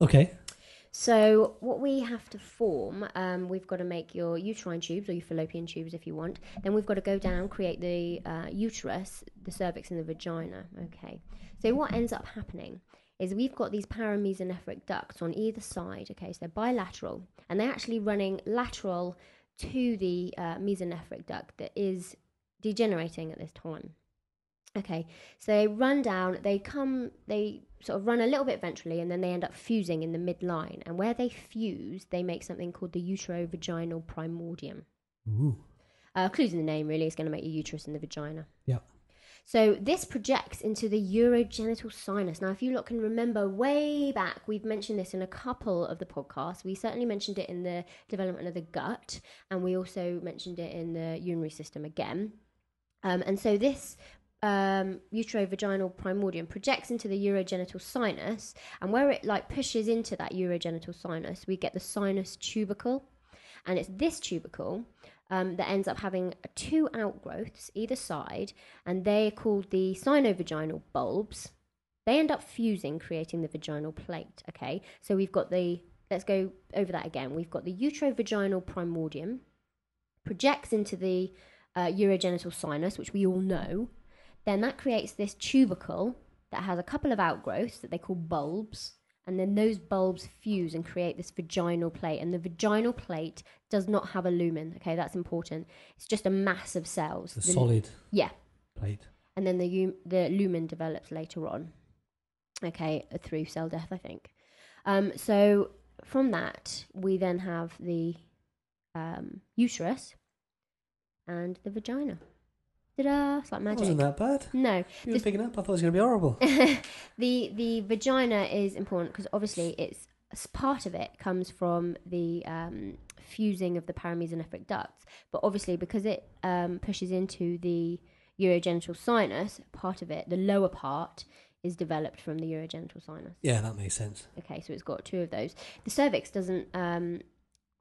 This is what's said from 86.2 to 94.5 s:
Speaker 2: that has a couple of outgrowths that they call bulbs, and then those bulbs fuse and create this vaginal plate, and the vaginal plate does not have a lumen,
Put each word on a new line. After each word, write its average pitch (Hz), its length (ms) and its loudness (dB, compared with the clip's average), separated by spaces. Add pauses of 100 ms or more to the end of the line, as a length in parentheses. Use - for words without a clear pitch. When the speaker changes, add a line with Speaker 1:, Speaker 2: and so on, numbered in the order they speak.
Speaker 2:
that - 120 -4
has 185 140 0
a 175 60 -2
couple 285 280 0
of 208 80 2
outgrowths 165 600 0
that - 120 -10
they 170 60 -4
call 185 180 -4
bulbs, 170 760 -4 (320)
and 190 140 -2
then 196 160 2
those 214 240 4
bulbs 185 480 0 (140)
fuse 180 340 0
and 165 100 -2
create 175 320 -2
this 175 140 -10
vaginal 170 580 0
plate, 165 300 -4
and 175 140 -2
the 180 60 0
vaginal 208 540 2
plate 160 480 -6 (280)
does 196 180 2
not 208 220 2
have 185 160 0
a 180 60 4
lumen, 170 460 2